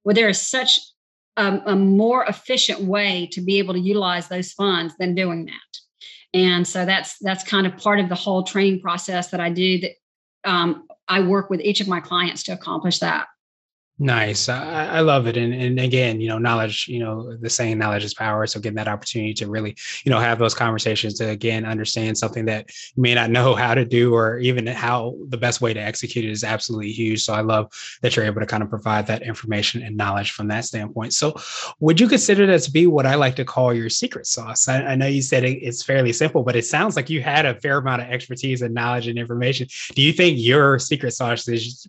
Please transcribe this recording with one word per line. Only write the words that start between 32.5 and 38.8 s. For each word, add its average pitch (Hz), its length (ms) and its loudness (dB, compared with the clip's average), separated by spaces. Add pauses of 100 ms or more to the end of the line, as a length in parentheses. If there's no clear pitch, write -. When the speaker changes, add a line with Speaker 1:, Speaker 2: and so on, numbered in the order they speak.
Speaker 2:
to 143 80 -4
be 160 160 6
what 147 180 4
I 135 100 4
like 135 220 2
to 135 80 -4
call 127 280 2
your 117 160 -2
secret - 380 -4
sauce? 113 400 -2
I, 135 160 0
I 131 120 -2
know 135 120 2
you 139 140 2
said 131 240 2
it, 131 140 0
it's 120 240 -8
fairly 131 280 4
simple, 151 320 2
but 120 140 0
it 113 80 0
sounds 185 320 0
like 240 120 -2
you 160 120 -2
had 147 240 2
a 123 160 0
fair 139 160 0
amount 131 240 0
of 123 80 -12
expertise 127 520 -4
and 117 120 -2
knowledge 120 340 -2